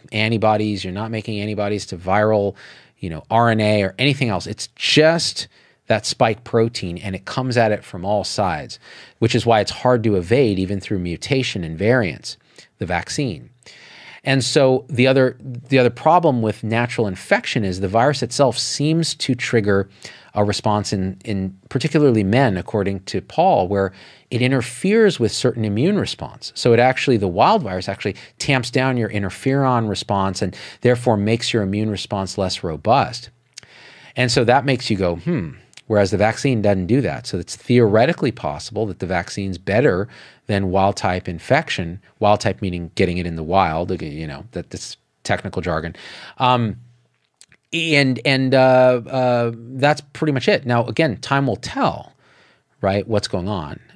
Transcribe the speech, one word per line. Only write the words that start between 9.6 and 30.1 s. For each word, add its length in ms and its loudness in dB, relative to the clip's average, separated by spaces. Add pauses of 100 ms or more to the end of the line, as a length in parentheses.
hard 320 2
to 140 2
evade 420 2
even 200 -2
through 200 -6
mutation 640 -4
and 140 -8
variants, 600 -2 (400)
the 80 -6
vaccine. 640 -6 (760)
And 200 2
so 440 2
the 200 2
other, 340 4
the 380 -2
other 100 6
problem 540 2
with 200 -2
natural 440 -2
infection 580 -2
is 140 -4
the 80 -2
virus 340 2
itself 340 0
seems 600 -2
to 180 -2
trigger 560 0 (460)
a 80 2
response 500 -2
in, 320 -4
in 320 -4 (120)
particularly 540 2
men, 320 4
according 500 -4
to 140 -6
Paul, 480 2
where 240 0 (380)
it 140 -2
interferes 760 0
with 120 0
certain 340 -2
immune 320 0
response. 580 -8
So 160 2
it 80 6
actually, 380 4
the 100 0
wild 360 4
virus 260 -6
actually 260 -6 (220)
tamps 320 0
down 260 0
your 140 -2
interferon 800 0
response 540 -2